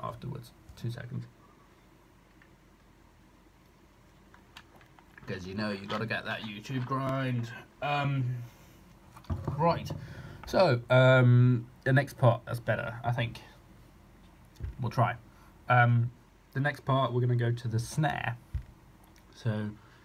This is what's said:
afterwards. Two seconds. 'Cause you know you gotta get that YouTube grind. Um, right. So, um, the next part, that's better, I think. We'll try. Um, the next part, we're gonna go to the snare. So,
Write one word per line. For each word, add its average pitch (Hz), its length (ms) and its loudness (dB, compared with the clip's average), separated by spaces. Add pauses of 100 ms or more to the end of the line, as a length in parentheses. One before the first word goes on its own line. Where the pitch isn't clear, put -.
afterwards. - 520 -12 (240)
Two 117 140 -8
seconds. - 360 -10 (4000)
'Cause 92 200 -8
you 95 80 -8
know 107 160 -4
you 101 160 -8
gotta 107 200 -4
get 110 180 -4
that 104 180 -8
YouTube 110 440 -8
grind. 131 640 -2 (320)
Um, 139 540 -2 (1200)
right. 165 320 0 (560)
So, 151 420 4
um, 123 800 6 (160)
the 135 100 0
next 139 260 2
part, 117 280 4
that's 120 140 -6
better, 117 420 -4
I 120 80 -2
think. 120 300 -4 (1400)
We'll 120 120 -4
try. 101 240 0 (520)
Um, 120 440 4 (400)
the 135 80 -4
next 139 240 -2
part, 131 280 0
we're 123 80 0
gonna 123 140 2
go 120 160 2
to 120 180 -4
the 113 120 -2
snare. 120 560 -2 (1000)
So, 107 360 -4 (340)